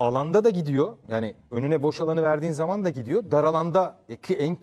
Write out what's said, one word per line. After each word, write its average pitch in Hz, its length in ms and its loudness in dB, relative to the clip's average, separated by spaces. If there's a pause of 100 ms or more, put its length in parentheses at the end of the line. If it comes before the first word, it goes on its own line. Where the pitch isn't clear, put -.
Alanda 143 440 2
da 233 60 6
gidiyor. 160 460 0 (120)
Yani 110 260 -2 (160)
önüne 135 320 0
boş 147 180 -2
alanı 160 220 0
verdiğin 156 300 0
zaman 175 320 -2
da 175 60 0
gidiyor. 147 400 -4
Dar 147 140 4
alanda 165 540 0 (240)
ki 185 140 -2
en, 151 260 -2